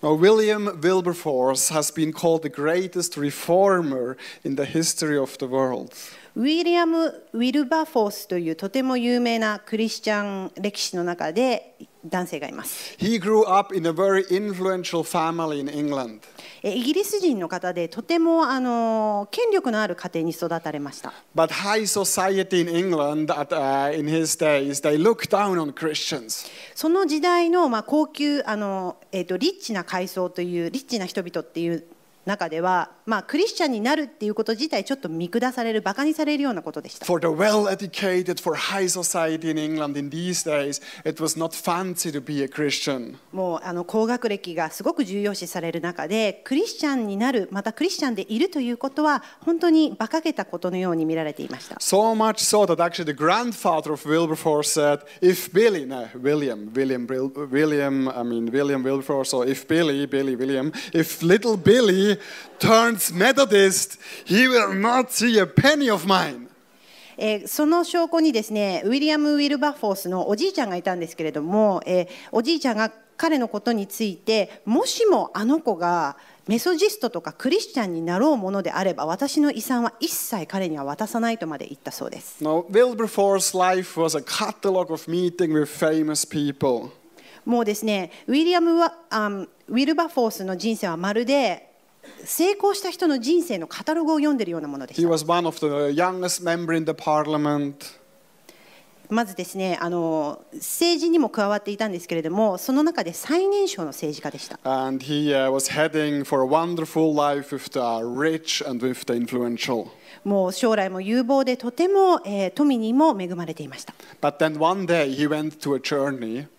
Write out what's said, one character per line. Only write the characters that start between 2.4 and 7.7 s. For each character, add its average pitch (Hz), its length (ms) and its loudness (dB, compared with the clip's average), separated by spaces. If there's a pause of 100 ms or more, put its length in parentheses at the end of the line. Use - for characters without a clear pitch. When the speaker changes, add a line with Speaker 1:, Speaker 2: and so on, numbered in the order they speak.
Speaker 1:
the 151 60 -4
greatest 170 680 -2
reformer 147 960 2 (300)
in 139 100 -2
the 139 80 -2
history 151 580 0
of 131 160 -4
the - 80 -6
world. 131 460 -2 (440)
Speaker 2:
ウ 226 100 0
ィ 320 180 2
リ 349 140 2
ア 349 100 4
ム・ 330 360 0 (100)
ウ 226 60 -4
ィ 247 120 2
ル 294 140 2
バ 320 200 0